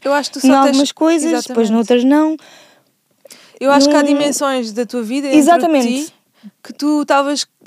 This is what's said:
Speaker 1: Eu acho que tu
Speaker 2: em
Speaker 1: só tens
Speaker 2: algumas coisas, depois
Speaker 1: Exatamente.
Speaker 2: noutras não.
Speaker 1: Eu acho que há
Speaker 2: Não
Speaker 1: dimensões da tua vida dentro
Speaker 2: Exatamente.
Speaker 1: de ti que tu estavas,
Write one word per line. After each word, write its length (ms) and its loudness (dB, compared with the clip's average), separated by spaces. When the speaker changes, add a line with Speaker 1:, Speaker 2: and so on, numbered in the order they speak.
Speaker 1:
Eu 80 -2
acho 180 -2
que 100 -14
tu 60 0
Speaker 2:
em 40 6
Speaker 1:
só 120 4
tens 40 4
Speaker 2:
algumas 260 0
coisas, 320 0
depois 240 -2
Speaker 1:
Exatamente. 40 -2
Speaker 2:
noutras 320 0
não. 320 2
Speaker 1:
Eu 120 2
acho 160 4
que 80 2
há 60 4
Speaker 2:
Não 60 0
Speaker 1:
dimensões 640 -2
da 140 -6
tua 160 -8
vida 260 -6
dentro 100 2
Speaker 2:
Exatamente. 500 2
Speaker 1:
de 180 -4
ti 60 -20
que 100 -20
tu 300 -2
estavas, 440 -2